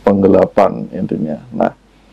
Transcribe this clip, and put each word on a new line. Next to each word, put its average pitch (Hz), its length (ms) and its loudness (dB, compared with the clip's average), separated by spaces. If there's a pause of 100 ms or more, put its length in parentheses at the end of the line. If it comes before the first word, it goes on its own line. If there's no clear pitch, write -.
penggelapan 98 880 2
intinya. 82 480 -6 (160)
Nah, - 160 -2 (420)